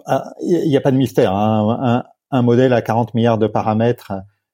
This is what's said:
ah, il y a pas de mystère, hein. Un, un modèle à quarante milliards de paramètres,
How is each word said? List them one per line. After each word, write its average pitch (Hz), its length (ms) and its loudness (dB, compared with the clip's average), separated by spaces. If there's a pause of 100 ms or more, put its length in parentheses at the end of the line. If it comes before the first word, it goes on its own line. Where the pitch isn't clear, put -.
ah, 135 240 -4 (120)
il 165 280 0
y 135 60 2
a 127 60 2
pas 143 80 0
de 131 60 2
mystère, 127 360 2
hein. 107 480 0
Un, 123 240 0 (260)
un 127 120 0
modèle 123 300 4
à 117 100 2
quarante 117 320 -4
milliards 117 240 2
de 107 80 0
paramètres, 110 680 -2 (420)